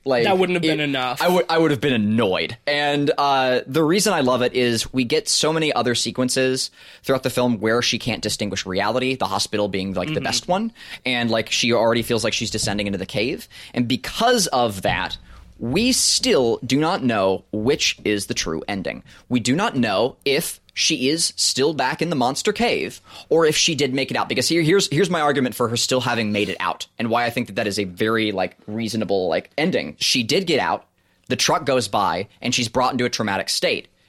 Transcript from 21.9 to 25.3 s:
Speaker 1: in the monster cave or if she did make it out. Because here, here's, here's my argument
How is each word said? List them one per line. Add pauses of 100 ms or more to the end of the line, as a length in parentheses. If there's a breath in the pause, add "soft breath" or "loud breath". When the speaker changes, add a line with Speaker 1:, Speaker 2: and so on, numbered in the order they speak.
Speaker 1:
in
the
monster
cave (280 loud breath)
or
if
she
did
make
it
out.
Because
here,
here's,
here's
my
argument